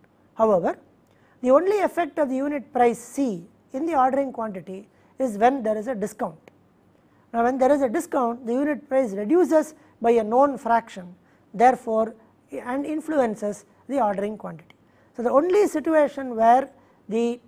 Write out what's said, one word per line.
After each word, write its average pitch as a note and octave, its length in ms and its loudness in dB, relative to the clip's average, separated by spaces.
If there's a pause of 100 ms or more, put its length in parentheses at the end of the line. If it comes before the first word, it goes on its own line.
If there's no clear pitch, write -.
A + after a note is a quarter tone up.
(360)
However, A3 440 0 (640)
the B3 100 2
only F#4+ 280 4
effect E4+ 380 -2
of D4 120 0
the C4 60 -4
unit C#4+ 380 -4
price A#3+ 240 2
C A3+ 480 -6 (280)
in C4+ 120 -6
the E4 100 -2
ordering C4 360 0
quantity G3 560 -12 (300)
is A#3+ 200 -4
when B3+ 260 2
there G#3+ 140 -2
is G#3+ 100 -8
a C4 80 -6
discount. F#3+ 440 -8 (920)
Now, A#3 100 0
when B3+ 140 0
there C4 140 4
is C#4+ 100 2
a B3+ 80 0
discount, B3 560 -4
the A3+ 80 -4
unit C#4+ 340 -4
price C4 240 -2
reduces C#4+ 640 0 (260)
by A#3 100 2
a A3+ 120 2
known B3+ 340 2
fraction, G#3 560 -4 (400)
therefore, A3+ 640 2 (360)
and C4 340 -8
influences B3+ 800 -4 (240)
the C4+ 120 -2
ordering G#3 360 -2
quantity. F3 380 -16 (400)
So, A#3 80 -8
the A#3+ 60 0
only F4 380 4
situation C#4+ 680 0
where A#3+ 320 4 (400)
the A#3 380 -2